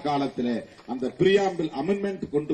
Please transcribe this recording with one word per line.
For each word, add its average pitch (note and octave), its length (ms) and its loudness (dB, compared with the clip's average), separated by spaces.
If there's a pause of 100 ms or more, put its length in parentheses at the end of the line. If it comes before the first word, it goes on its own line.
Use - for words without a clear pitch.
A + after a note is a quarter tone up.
காலத்திலே C3+ 540 0 (360)
அந்த B2+ 140 -4 (140)
பிரியாம்பிள் F#3 500 4 (120)
அமெண்ட்மெண்ட் G3 440 -2 (100)
கொண்டு D3+ 180 0